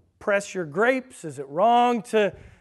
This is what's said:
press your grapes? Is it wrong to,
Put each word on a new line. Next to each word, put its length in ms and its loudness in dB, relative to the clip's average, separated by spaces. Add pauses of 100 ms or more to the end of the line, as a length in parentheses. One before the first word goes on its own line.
(180)
press 360 -2
your 100 -4
grapes? 580 -2
Is 160 -12
it 100 -10
wrong 520 2
to, 340 0 (260)